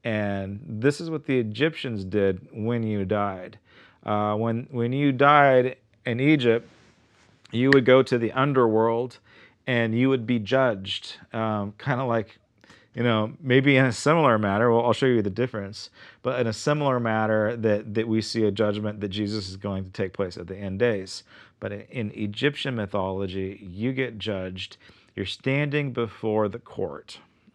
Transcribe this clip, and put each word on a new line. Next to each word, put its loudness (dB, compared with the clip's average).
And -4
this 0
is -8
what -6
the 2
Egyptians -2
did 0
when -2
you -2
died. -4
Uh, 0
when, -2
when -2
you 2
died 6
in -2
Egypt, 4
you 2
would 6
go 8
to 0
the -2
underworld 2
and 0
you 4
would 0
be 0
judged, -2
um, -2
kinda -4
like, -4
you -4
know, 2
maybe 4
in 6
a 0
similar 4
manner. 2
Well, 4
I'll 2
show 0
you 4
the -2
difference, -8
but -4
in 2
a -2
similar 0
manner 0
that, 0
that 0
we 2
see -2
a 4
judgment -2
that -6
Jesus -4
is -14
going -6
to -14
take -6
place -6
at -12
the -12
end -8
days. -2
But -8
in, -10
in -6
Egyptian -4
mythology, -6
you -4
get -6
judged. -8
You're -4
standing -4
before -2
the -8
court, -10